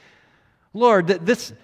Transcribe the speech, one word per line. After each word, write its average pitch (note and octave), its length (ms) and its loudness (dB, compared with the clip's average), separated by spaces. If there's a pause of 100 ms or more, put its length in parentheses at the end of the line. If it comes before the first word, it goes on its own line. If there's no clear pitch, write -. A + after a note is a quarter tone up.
(760)
"Lord, G#3+ 300 2
th-, F#3 160 0
this, F#3 320 -4 (100)